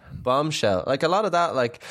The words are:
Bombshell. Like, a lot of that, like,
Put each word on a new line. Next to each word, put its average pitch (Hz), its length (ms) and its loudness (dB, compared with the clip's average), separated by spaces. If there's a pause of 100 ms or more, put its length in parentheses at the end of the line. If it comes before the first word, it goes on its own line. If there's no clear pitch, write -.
(120)
Bombshell. 127 720 0
Like, 135 160 0
a 160 60 4
lot 190 160 2
of 185 80 -2
that, 170 220 2
like, 120 360 0